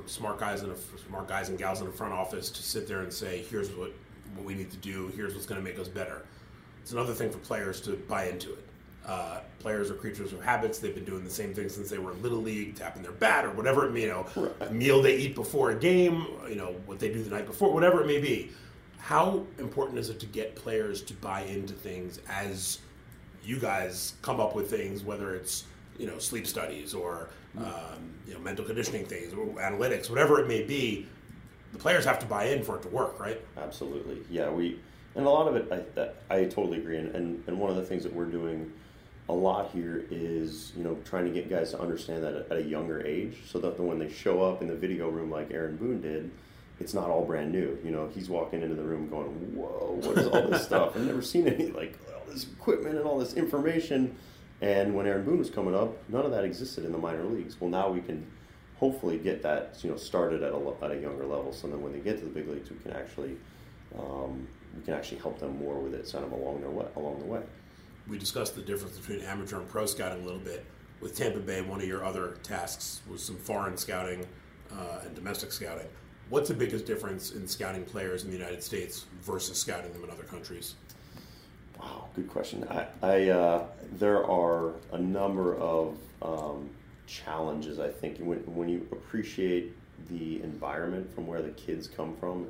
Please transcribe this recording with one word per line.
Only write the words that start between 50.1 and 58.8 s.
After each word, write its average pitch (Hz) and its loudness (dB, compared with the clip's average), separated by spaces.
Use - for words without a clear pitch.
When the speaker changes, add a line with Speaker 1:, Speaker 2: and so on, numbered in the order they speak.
Speaker 2:
is 131 6
all - 6
this 170 4
Speaker 1:
<laughs> - -6
Speaker 2:
stuff? - 4
I've 117 2
never 131 0
seen 170 4
any, 143 4
like, - -6
all - -12
this 135 -8
equipment - 0
and 151 0
all 143 2
this 120 -2
information." 147 2
And 98 6
when 98 2
Aaron 98 4
Boone 165 4
was - 2
coming 92 2
up, 107 4
none 123 2
of 143 2
that 104 2
existed - -4
in 82 0
the 82 -2
minor 82 0
leagues. 98 -4
Well, 90 2
now 95 4
we 90 0
can 78 -4
hopefully 110 2